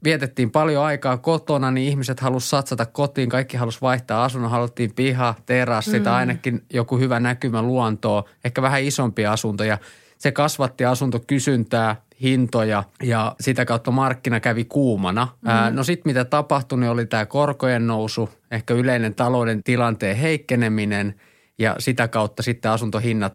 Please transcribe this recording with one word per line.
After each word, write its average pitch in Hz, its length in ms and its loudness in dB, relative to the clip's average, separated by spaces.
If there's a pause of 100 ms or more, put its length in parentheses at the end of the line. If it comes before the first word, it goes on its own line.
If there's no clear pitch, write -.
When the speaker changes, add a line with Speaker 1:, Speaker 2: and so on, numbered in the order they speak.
Speaker 1:
vietettiin 135 460 0
paljon 151 340 2
aikaa 143 320 0
kotona, 147 540 0
niin 131 180 0
ihmiset 135 320 -2
halusi 127 280 -2
satsata 131 380 -2
kotiin, 143 420 -2
kaikki 127 280 -2
halusi 117 240 -4
vaihtaa 123 440 0
asunnon, 123 260 -2
haluttiin 120 440 -2
piha, 123 400 0 (120)
terassi 123 540 0
tai 117 120 2
Speaker 2:
Mm. 123 60 4
Speaker 1:
ainakin 123 440 -2 (100)
joku 123 260 0
hyvä 123 220 2
näkymä 123 420 0
luontoa, 110 640 0 (200)
ehkä 123 180 -2
vähän 135 200 2
isompi 120 440 0
asunto 107 380 0
ja 107 140 0 (400)
se 139 140 0
kasvatti 143 520 0
asuntokysyntää, 123 1120 0 (260)
hintoja 117 600 2 (180)
ja 113 380 0
sitä 131 240 0
kautta 120 260 -2
markkina 123 500 0
kävi 117 240 0
kuumana. 113 640 0 (120)
Speaker 2:
Mm. - 100 -4
Speaker 1:
Ää, 113 200 4
no 131 140 -2
sit 175 200 -2
mitä 127 200 0
tapahtui, 139 560 0
niin 120 100 2
oli 117 160 0
tää 107 200 -2
korkojen 131 600 0
nousu, 110 420 -2 (220)
ehkä 117 240 -2
yleinen 120 400 2
talouden 120 480 0
tilanteen 113 540 0
heikkeneminen 110 1000 0 (440)
ja 110 200 0
sitä 123 300 0
kautta 110 340 -2
sitten 117 280 -2
asuntohinnat 110 640 -2